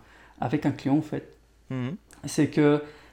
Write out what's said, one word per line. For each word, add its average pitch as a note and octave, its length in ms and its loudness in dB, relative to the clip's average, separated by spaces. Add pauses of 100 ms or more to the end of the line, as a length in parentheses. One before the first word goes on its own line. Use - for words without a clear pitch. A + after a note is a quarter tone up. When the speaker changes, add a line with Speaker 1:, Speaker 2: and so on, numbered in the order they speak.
(400)
Speaker 1:
avec C#3+ 280 -2
un C#3+ 40 0
client, C3+ 260 0
en D#3 40 2
fait, - 340 -8 (360)
Speaker 2:
Mhm. C3 240 -6 (300)
Speaker 1:
c'est C#3+ 240 0
que D3 340 4 (300)